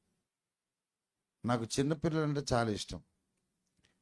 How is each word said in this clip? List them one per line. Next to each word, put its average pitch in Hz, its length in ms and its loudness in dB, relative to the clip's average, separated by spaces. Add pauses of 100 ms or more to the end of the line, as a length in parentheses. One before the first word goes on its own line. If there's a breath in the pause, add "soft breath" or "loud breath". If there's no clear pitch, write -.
(1400)
నాకు 117 200 0
చిన్నపిల్లలంటే 147 880 0
చాలా 117 180 4
ఇష్టం. 92 320 -6 (1000)